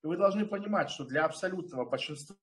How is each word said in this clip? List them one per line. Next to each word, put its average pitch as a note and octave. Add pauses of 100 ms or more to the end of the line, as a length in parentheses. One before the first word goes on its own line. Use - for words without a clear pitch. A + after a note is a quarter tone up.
И D3+
вы E3+
должны G3
понимать, G#3
что -
для C#3
абсолютного F3
большинства D3